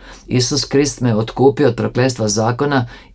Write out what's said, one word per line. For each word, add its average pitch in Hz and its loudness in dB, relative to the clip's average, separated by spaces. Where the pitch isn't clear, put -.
Isus 127 -2
Krist 139 0
me 123 0
je 113 2
otkupio 131 2
od 117 2
prokletstva 117 0
zakona 120 0